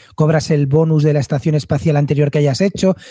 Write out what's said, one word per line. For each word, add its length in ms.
cobras 340
el 160
bonus 380
de 100
la 60
estación 340
espacial 420
anterior 360
que 80
hayas 200
hecho, 360